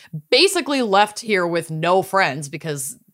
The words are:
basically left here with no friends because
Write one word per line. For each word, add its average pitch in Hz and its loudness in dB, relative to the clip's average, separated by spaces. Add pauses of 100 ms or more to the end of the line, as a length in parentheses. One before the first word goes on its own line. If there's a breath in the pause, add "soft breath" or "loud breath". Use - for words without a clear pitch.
(300 loud breath)
basically 285 2
left 208 2
here 196 0
with 170 -2
no 170 2
friends 160 -2
because 147 -10 (160)